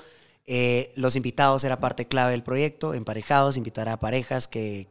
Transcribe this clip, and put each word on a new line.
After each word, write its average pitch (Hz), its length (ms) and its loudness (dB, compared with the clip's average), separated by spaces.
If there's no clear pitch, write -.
Eh, 123 500 0
los 127 200 2
invitados 135 480 4
era 127 140 -2
parte 123 300 -2
clave 127 220 2
del 120 120 -2
proyecto, 147 520 -2
emparejados, 127 640 2
invitar 110 320 -6
a 113 80 -4
parejas 127 500 -2
que 104 420 -6